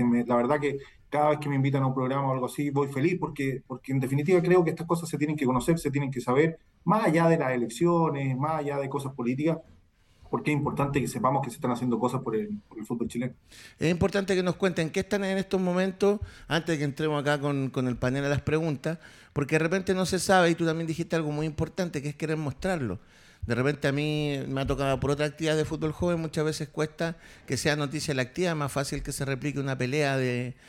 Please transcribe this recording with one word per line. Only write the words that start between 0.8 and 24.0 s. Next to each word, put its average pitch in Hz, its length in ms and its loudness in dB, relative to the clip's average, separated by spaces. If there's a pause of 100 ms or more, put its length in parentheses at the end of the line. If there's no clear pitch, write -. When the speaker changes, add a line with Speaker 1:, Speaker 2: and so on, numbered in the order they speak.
Speaker 1:
cada 151 220 2
vez 147 100 2
que 147 80 -6
me 143 80 0
invitan 135 280 2
a 131 40 2
un 123 60 0
programa 135 340 0
o 131 60 0
algo 127 140 -2
así, 143 220 -4
voy 139 200 0
feliz, 143 280 0
porque, 135 480 -4
porque 131 280 -8
en 135 80 2
definitiva 151 400 4
creo 170 240 6
que 156 60 0
estas - 140 -6
cosas 170 220 -2
se 151 100 -4
tienen 151 200 0
que 139 80 0
conocer, 127 340 2
se 147 100 -4
tienen 139 220 -2
que 127 80 -6
saber, 147 400 2 (240)
más 214 220 4
allá 165 240 4
de 165 80 6
las 131 160 0
elecciones, 139 840 2
más 156 180 0
allá 143 220 -2
de 135 120 -2
cosas 135 240 -4
políticas, 135 460 0 (680)
porque 127 220 0
es 151 60 2
importante 139 420 0
que 117 80 2
sepamos 131 340 0
que 127 80 -6
se - 60 -10
están 123 160 -2
haciendo 120 260 0
cosas 123 240 0
por 110 140 -2
el, 104 320 -4
por - 100 -20
el 110 80 -10
fútbol 117 220 -4
chileno. 127 260 -6 (460)
Speaker 2:
Es 156 100 2
importante 190 460 0
que 185 80 2
nos 180 140 0
cuenten 165 320 0
qué 190 100 -4
están 202 240 -2
en 190 140 0
estos 190 240 0
momentos, 190 580 2 (300)
antes 160 260 0
de 143 40 0
que 147 40 -2
entremos 147 380 0
acá 147 180 2
con, 139 300 -2
con 127 180 -2
el 120 80 0
panel 131 300 0
a 143 40 0
las 139 120 0
preguntas, 156 580 -2 (320)
porque 143 240 0
de 156 40 4
repente 185 340 2
no 185 120 0
se 185 140 0
sabe, 180 300 6
y 165 60 2
tú 165 100 0
también 165 220 0
dijiste 165 280 -2
algo 156 160 0
muy 151 140 -2
importante, 156 560 -4
que 147 80 -6
es 147 60 -6
querer 156 200 -2
mostrarlo. 143 640 -2 (460)
De 120 80 -2
repente 139 340 2
a 139 40 2
mí 147 560 0